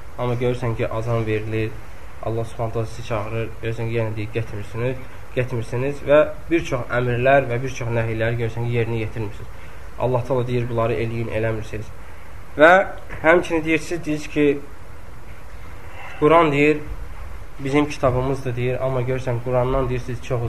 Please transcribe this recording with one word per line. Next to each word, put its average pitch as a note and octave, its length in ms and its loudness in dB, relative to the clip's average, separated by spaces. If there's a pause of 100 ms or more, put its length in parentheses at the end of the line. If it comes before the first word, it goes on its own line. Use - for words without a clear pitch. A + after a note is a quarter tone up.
(180)
Amma B2 220 0
görürsən B2 380 0
ki, A#2+ 100 0
azan A2+ 380 0
verilir, A2 440 0 (540)
Allah A2+ 220 -2
Subhanahu A2+ 280 -4
taala A2+ 120 -2
sizi - 220 -6
çağırır, A2 420 -2 (140)
görürsən A2+ 280 -2
ki, A#2 80 0
yenə, A2 160 -2
deyir, G#2+ 180 -4
getmirsiniz, A2+ 720 -4 (300)
getmirsiniz B2+ 720 -2
və D3 160 8 (260)
bir E3 220 2
çox B2 160 -2 (120)
əmrlər B2 520 4
və A#2+ 120 0
bir C3 160 -6
çox A2+ 200 -4
nəhiylər A2+ 400 0
görürsən A#2 260 -2
ki, A#2+ 140 0
yerinə A2+ 240 0
yetirmirsiniz. G#2 500 -6 (460)
Allah A#2+ 240 2
taala B2+ 240 0
deyir, A#2+ 220 0
bunları A#2 240 2
eləyin, A#2 360 -2 (100)
eləmirsiniz. A2 460 -2 (720)
Və D#3 140 10 (500)
həmçinin E3 440 4
deyir, D#3+ 140 2
siz E3 260 -4
deyirsiniz D3+ 280 -2
ki, C#3+ 260 4 (1600)
Quran, D#3 320 8
deyir, D3 260 6 (800)
bizim C#3+ 300 2
kitabımızdır, B2+ 640 0
deyir, B2 300 0
amma C3 160 0
görürsən, B2 420 -2
Qurandan, B2+ 460 2
deyir, B2 160 -2
siz A#2+ 180 -4
çox A#2+ 240 -2